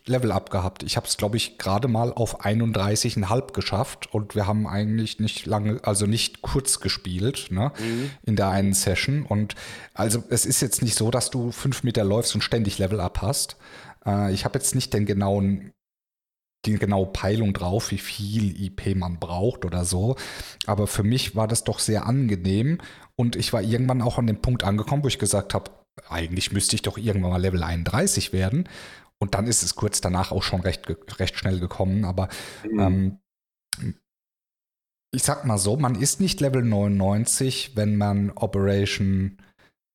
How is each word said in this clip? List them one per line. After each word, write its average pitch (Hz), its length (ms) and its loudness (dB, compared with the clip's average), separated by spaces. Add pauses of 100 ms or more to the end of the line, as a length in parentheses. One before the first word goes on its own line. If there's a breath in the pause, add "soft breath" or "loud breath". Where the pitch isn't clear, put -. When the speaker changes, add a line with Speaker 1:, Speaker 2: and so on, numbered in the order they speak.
Speaker 1:
Level 123 260 2
up 98 200 -2
gehabt. 95 320 -2
Ich - 160 -2
hab's, - 180 -2
glaub 107 180 0
ich, - 220 -2
gerade 107 320 0
mal 120 240 2
auf - 320 -2
einunddreißig 107 720 2
und 104 140 0
halb 127 240 -2
geschafft - 580 -4
und 107 220 -4
wir 104 120 0
haben 107 200 0
eigentlich 107 540 -2
nicht - 260 -2
lange, 107 360 0
also 104 220 2
nicht 110 380 0
kurz - 380 0
gespielt, 95 720 -2
ne, 101 300 0
Speaker 2:
Mhm. 117 300 -2 (160)
Speaker 1:
in 107 100 2
der 98 140 4
einen 98 240 4
Session. 101 480 0
Und 104 320 -2 (400 loud breath)
also 110 340 0
es 120 160 2
ist - 160 2
jetzt - 220 0
nicht 117 140 2
so, 110 140 2
dass 120 200 0
du 120 200 -2
fünf - 320 -4
Meter 117 220 2
läufst 104 300 2
und 110 80 0
ständig 107 360 0
Level 98 220 0
up - 220 -2
hast. - 340 -2 (480 loud breath)
Äh, 101 300 2
ich - 100 -2
hab - 100 -2
jetzt - 200 0
nicht - 180 -2
den 104 140 2
genauen, 98 680 2 (920)
die 107 80 2
genaue 98 320 2
Peilung 101 480 0
drauf, 95 360 -2
wie 98 80 -4
viel 101 600 -2
I 98 80 -4
P - 280 -2
man 87 220 -4
braucht 90 460 -2
oder 87 220 0
so. 95 300 2 (500 loud breath)
Aber 104 200 0
für - 180 0
mich 117 300 0
war 110 140 0
das 113 160 -2
doch - 140 -4
sehr 107 260 0
angenehm 110 800 2 (340 loud breath)
und 120 180 2
ich - 200 -2
war 117 80 2
irgendwann 123 400 2
auch 120 160 0
an 120 80 2
dem 107 160 0
Punkt 123 200 2
angekommen, 107 400 0
wo 139 60 2
ich - 100 -2
gesagt 101 360 0
hab, - 240 -6 (300)
eigentlich 85 440 -4
müsste 101 240 0
ich - 60 -4
doch - 140 -2
irgendwann 98 360 0
mal 90 80 2
Level 90 240 2
einunddreißig 85 680 0
werden. 92 360 0 (500 loud breath)
Und 98 160 -2
dann 107 140 2
ist 117 160 2
es 85 100 -2
kurz - 260 0
danach 90 300 0
auch 92 140 0
schon 95 160 0
recht 92 260 -2
ge-, 82 100 -4 (200)
recht 92 200 -2
schnell 95 220 0
gekommen. 95 460 0
Aber, 92 240 0 (340 loud breath)
Speaker 3:
Mhm. 107 160 -2
Speaker 1:
ähm, 95 400 4 (1900)
ich 131 120 -2
sag - 200 0
mal 110 140 2
so, 101 180 2
man 127 240 0
ist 139 200 0
nicht 190 200 0
Level 131 220 2
neunundneunzig, 104 1120 2
wenn 104 220 2
man 101 340 2
Operation 98 1080 0 (560 soft breath)